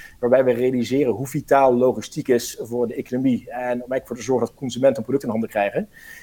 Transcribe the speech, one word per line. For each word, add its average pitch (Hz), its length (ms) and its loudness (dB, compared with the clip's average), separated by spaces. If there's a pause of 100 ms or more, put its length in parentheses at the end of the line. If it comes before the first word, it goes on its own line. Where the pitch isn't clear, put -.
(200)
waarbij 127 240 4
we 123 80 4
realiseren 123 600 0
hoe 127 140 -6
vitaal 139 480 4
logistiek 123 520 0
is - 340 0
voor 117 260 -4
de 123 80 -8
economie 127 560 -2
en 123 100 -8
om 123 80 -6
eigenlijk 123 380 -4
voor 120 80 -8
te 123 80 -14
zorgen 117 240 0
dat - 80 -10
consumenten 127 420 2
een 113 60 -6
product 131 200 -2
in 123 60 -6
handen 110 200 -2
krijgen. 107 400 -2 (340)